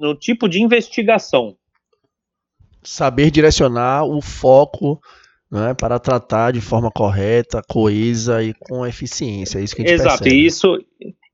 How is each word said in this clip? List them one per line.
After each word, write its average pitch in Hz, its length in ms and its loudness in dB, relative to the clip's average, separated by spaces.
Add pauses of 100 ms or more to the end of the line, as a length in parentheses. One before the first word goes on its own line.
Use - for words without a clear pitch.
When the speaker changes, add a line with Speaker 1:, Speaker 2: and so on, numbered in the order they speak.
Speaker 1:
no 147 160 -4
tipo 233 320 -2
de 180 120 -2
investigação. 220 960 0 (1300)
Speaker 2:
Saber 139 480 0
direcionar 139 760 2
o 147 160 -2
foco, 143 800 2 (500)
né, 110 240 -4
para 120 260 -2
tratar 120 520 0
de 123 80 -4
forma 117 300 -2
correta, 107 800 -2
coesa 113 760 0
e 110 120 -4
com 127 300 -10
eficiência. 117 760 -8
É - 20 -4
isso 104 140 -8
que 110 60 -6
a 127 40 -2
gente 170 140 4
Speaker 1:
Exato, 131 240 0
Speaker 2:
percebe. 135 180 4
Speaker 1:
e 160 40 4
isso, 170 380 0 (500)